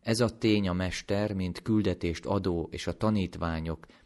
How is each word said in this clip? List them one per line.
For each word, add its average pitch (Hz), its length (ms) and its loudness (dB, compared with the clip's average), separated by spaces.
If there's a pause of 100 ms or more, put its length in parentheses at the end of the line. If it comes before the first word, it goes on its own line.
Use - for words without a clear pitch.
Ez 113 180 0
a 117 180 2
tény 104 300 4
a 87 60 2
mester, 101 600 -2
mint 92 280 -2
küldetést 95 640 0
adó, 92 460 0
és - 160 -6
a 85 100 -4
tanítványok, 82 880 -2 (200)